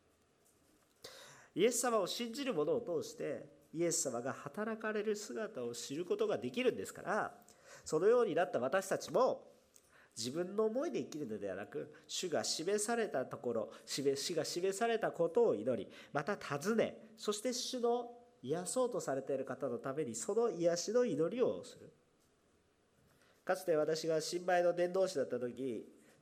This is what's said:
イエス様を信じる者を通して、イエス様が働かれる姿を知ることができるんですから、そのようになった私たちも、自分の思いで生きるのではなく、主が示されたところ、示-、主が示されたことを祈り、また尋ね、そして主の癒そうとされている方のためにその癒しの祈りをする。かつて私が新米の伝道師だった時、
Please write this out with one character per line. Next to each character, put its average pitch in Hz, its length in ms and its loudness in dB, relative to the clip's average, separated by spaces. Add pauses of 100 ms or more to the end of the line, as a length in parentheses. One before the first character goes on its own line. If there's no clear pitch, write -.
(1600)
イ 170 100 4
エ 247 60 6
ス 240 100 0
様 233 180 2
を 180 80 2
信 233 240 -4
じ 285 140 -4
る 254 80 0
者 156 220 2
を 117 60 0
通 156 260 -2
し - 100 -14
て、 151 340 -6 (220)
イ 160 100 0
エ 170 80 2
ス - 120 0
様 120 180 -2
が 127 100 -4
働 214 480 -6
か 220 140 -4
れ 208 80 -2
る 208 140 0
姿 214 500 -6
を 120 80 -4
知 139 220 -8
る 175 100 -4
こ 208 100 2
と 214 120 0
が 190 100 2
で 123 140 -4
き 247 120 -2
る 240 80 6
ん - 60 -6
で 95 80 -6
す - 80 -12
か - 80 -12
ら、 185 340 -2 (480)
そ 156 160 0
の 175 60 4
よ 240 160 8
う 233 60 4
に 156 80 0
な 170 80 6
っ 185 80 0
た - 80 0
私 180 280 0
た 151 120 0
ち - 120 -10
も、 226 400 4 (640)
自 117 140 -4
分 180 260 -4
の 220 100 2
思 233 200 2
い 339 60 -2
で 214 80 0
生 120 100 -4
き - 80 -8
る 147 100 -4
の 107 120 -6
で 98 100 -4
は 92 60 -2
な 101 100 -6
く、 147 260 -8 (160)
主 - 220 -4
が 127 140 2
示 185 340 0
さ 220 180 0
れ 220 140 0
た 127 160 0
と 120 120 -8
こ 120 160 -2
ろ、 107 180 0 (120)
示-、 139 320 2
主 170 200 -4
が 151 100 0
示 190 320 -2
さ 233 80 2
れ 226 140 2
た 170 120 0
こ 170 160 2
と 233 200 6
を 143 80 4
祈 107 300 0
り、 - 60 -18 (220)
ま 147 100 0
た 202 140 -2
尋 - 380 -2
ね、 170 200 2 (220)
そ - 160 -4
し 208 80 -4
て 254 100 0
主 247 280 -4
の 233 320 0 (320)
癒 160 240 -2
そ 254 180 0
う 233 60 -2
と 170 100 -2
さ 143 140 0
れ 135 80 -2
て 139 100 -2
い 131 60 0
る 131 40 -2
方 131 240 -4
の 120 120 -2
た 135 120 -4
め 147 140 -2
に 117 80 -6
そ 202 220 -2
の 226 160 4
癒 170 260 2
し - 140 -4
の 247 120 6
祈 190 320 2
り 254 60 2
を 98 220 2
す - 160 -16
る。 - 120 -18 (1500)
か 185 140 0
つ - 80 -8
て 165 100 4
私 156 320 2
が 160 140 2
新 175 240 -4
米 180 160 6
の 175 120 6
伝 175 200 2
道 190 140 4
師 185 100 -2
だ 131 60 4
っ - 40 2
た 123 120 -2
時、 120 440 -4 (380)